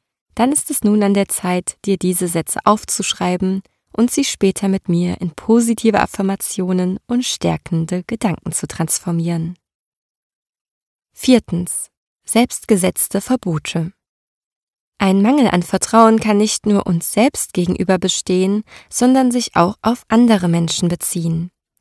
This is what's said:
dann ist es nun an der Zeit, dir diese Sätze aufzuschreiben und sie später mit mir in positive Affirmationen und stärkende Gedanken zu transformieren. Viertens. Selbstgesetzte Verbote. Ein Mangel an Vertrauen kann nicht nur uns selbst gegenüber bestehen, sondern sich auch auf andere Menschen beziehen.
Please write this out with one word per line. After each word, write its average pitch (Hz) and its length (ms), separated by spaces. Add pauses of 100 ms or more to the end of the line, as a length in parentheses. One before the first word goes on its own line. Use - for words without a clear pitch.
(360)
dann 247 160
ist - 200
es - 120
nun 208 200
an 202 100
der 196 160
Zeit, - 560
dir 196 120
diese 180 300
Sätze 170 380
aufzuschreiben 190 960 (320)
und 240 180
sie 277 140
später - 420
mit 196 220
mir 180 320
in 175 100
positive 226 680
Affirmationen 185 1080
und 247 160
stärkende 165 800
Gedanken - 480
zu - 160
transformieren. 170 880 (1600)
Viertens. - 800 (340)
Selbstgesetzte - 960
Verbote. 170 720 (1080)
Ein 196 220
Mangel 254 260
an 175 160
Vertrauen 220 580
kann 214 160
nicht 214 280
nur 202 220
uns 170 240
selbst - 420
gegenüber 180 440
bestehen, 190 640 (260)
sondern 254 420
sich 240 260
auch 175 240
auf 240 260
andere 226 400
Menschen 170 400
beziehen. 165 640 (300)